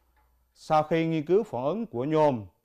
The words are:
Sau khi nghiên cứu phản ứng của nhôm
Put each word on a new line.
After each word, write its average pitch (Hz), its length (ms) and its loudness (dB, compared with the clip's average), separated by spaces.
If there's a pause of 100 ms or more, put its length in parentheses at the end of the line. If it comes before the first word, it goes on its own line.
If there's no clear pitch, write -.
(540)
Sau 156 280 0
khi 165 240 0
nghiên 160 200 -2
cứu 185 160 2
phản 127 220 -8
ứng 196 220 -4
của 123 180 -6
nhôm 147 420 2 (180)